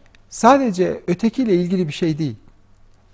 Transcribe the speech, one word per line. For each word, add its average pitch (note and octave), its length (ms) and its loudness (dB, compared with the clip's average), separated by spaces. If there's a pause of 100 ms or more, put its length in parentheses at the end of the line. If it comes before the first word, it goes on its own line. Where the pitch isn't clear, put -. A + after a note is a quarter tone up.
(300)
sadece A3 760 2
ötekiyle G#3+ 480 0
ilgili F3+ 320 0
bir C#3+ 60 -8
şey D#3+ 240 -2
değil. D3 180 -4 (800)